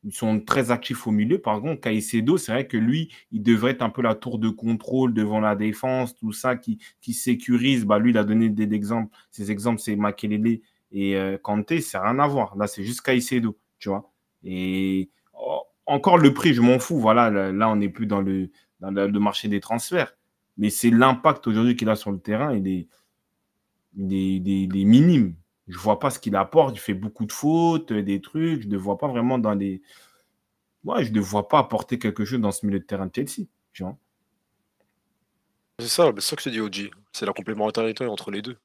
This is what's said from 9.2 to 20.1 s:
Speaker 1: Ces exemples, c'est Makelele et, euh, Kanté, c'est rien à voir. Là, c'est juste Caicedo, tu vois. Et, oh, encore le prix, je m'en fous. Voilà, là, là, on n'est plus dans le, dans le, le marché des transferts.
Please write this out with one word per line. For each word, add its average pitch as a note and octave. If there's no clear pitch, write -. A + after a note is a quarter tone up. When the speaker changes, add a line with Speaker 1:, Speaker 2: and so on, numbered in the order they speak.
Speaker 1:
Ces G#2
exemples, A2
c'est G#2
Makelele G#2+
et, G2
euh, F#2+
Kanté, G#2+
c'est -
rien A2
à D3
voir. A2
Là, G#2
c'est G2
juste A#2+
Caicedo, B2
tu -
vois. G2
Et, F#2
oh, -
encore D3
le C#3+
prix, C#3
je A#2+
m'en B2
fous. D3+
Voilà, A2+
là, G2
là, A2
on A2
n'est G2+
plus G#2+
dans G2+
le, F#2+
dans F#2+
le, G2
le G2+
marché G#2
des G2+
transferts. -